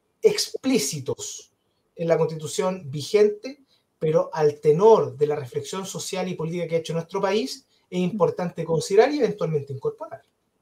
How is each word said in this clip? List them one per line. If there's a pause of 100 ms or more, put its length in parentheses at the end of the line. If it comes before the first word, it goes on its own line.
(220)
explícitos (420)
en
la
Constitución
vigente, (360)
pero
al
tenor
de
la
reflexión
social
y
política
que
ha
hecho
nuestro
país, (240)
es
importante
considerar
y
eventualmente
incorporar. (380)